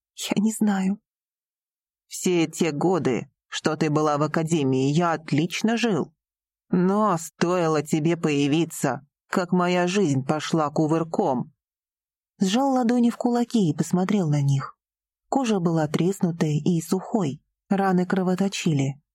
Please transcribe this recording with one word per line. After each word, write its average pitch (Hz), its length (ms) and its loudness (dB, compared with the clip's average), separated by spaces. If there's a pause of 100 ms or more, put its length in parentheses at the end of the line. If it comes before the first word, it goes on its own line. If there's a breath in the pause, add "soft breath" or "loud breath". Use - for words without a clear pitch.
(160)
Я - 260 -4
не 220 100 0
знаю". 196 480 0 (1080)
"Все 175 400 0
те 160 240 -2
годы, 143 580 0 (180)
что - 300 -4
ты 156 140 0
была 147 260 2
в 147 60 0
академии, 147 680 0
я 170 220 2
отлично 175 640 -2
жил. 208 340 -2 (600)
Но 190 480 2
стоило 165 640 0
тебе 160 340 0
появиться, 143 880 0 (240)
как 180 220 -2
моя 180 340 2
жизнь 160 400 0
пошла 156 460 -2
кувырком". 160 800 -2 (920)
Сжал 254 320 2
ладони 247 380 2
в - 60 -12
кулаки 240 520 0
и 147 40 0
посмотрел 185 560 0
на 147 120 2
них. 139 360 -2 (520)
Кожа 220 300 0
была 165 280 0
треснутой 165 680 0
и 160 240 0
сухой, 180 600 -2 (280)
раны 190 360 2
кровоточили. 180 960 -2 (140)